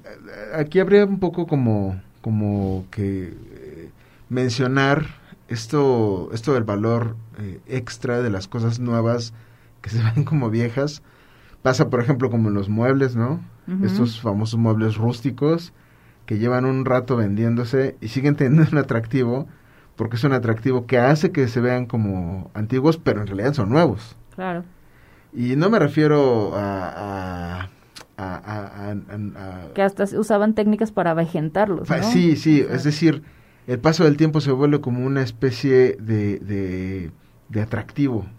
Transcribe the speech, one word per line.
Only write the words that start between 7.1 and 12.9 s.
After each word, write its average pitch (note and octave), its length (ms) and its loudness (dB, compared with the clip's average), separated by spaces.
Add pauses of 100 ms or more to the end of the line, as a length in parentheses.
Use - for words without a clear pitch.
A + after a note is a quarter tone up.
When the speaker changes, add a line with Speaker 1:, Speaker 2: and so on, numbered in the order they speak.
Speaker 1:
eh, G2 260 -12
extra A#2+ 560 -6
de A#2+ 80 -2
las F#2+ 160 -4
cosas A#2 320 -2
nuevas A#2 560 -2 (480)
que - 80 -12
se A2 120 -2
<laughs> A2+ 120 2
ven D3 100 2
como C#3+ 260 0
viejas. A#2+ 520 -2 (600)
Pasa, - 280 2
por A#2+ 100 2
ejemplo, A#2 300 0
como A2+ 180 2
en G2+ 60 0
los G2+ 140 -2
muebles, B2 480 2